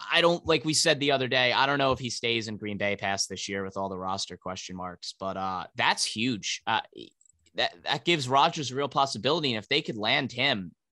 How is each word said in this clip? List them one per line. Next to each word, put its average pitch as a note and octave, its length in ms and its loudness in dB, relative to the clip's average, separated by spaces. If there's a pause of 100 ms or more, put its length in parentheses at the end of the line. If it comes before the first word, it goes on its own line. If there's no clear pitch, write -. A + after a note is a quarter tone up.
(120)
I E3 100 4
don't, E3+ 260 4
like D#3 180 2
we D#3 80 2
said D3+ 260 2
the C#3+ 120 2
other C3 160 2
day, B2 260 4
I C3 140 4
don't C#3+ 100 2
know C3+ 140 4
if B2 80 0
he B2 100 -6
stays A#2 380 -2
in G#2+ 100 -6
Green G#2 200 -6
Bay G2+ 180 0
past G2 340 -2
this - 180 -8
year G2 160 -4
with F#2+ 140 -8
all G2 120 -4
the F#2 80 -6
roster F#2 380 -6
question F#2 400 -10
marks, F2+ 440 -10
but, F#2+ 180 -6
uh, F#2 280 -4 (100)
that's A#2 280 2
huge. A2 640 -4
Uh, A2+ 160 0 (720)
that, A#2 200 -2 (100)
that B2+ 200 -2
gives D#3+ 240 2
Rodgers C#3 440 2
a B2+ 40 -10
real C#3 140 -2
possibility, C3+ 640 0
and G#2+ 100 -4
if - 60 -20
they D3+ 140 2
could B2 140 -6
land A#2+ 340 0
him, A#2+ 400 0 (280)